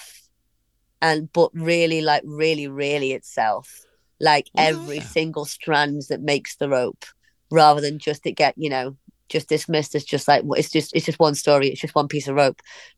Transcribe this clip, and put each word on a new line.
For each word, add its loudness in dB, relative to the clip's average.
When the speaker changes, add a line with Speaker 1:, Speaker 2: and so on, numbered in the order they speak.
Speaker 1:
and, 0
but 4
really, 0
like, 2
really, -2
really -2
itself. -4
Like, 2
Speaker 2:
Well, 0
Speaker 1:
every -8
Speaker 2:
yeah. -14
Speaker 1:
single -4
strand -2
that -6
makes -2
the -4
rope, -2
rather 6
than -4
just -6
it -6
get, 0
you -4
know, -6
just -4
dismissed -2
as -4
just -4
like, 6
"Well, -2
it's 0
just, -2
it's -2
just -4
one 4
story, 2
it's -8
just -6
one 0
piece -6
of -2
rope." 2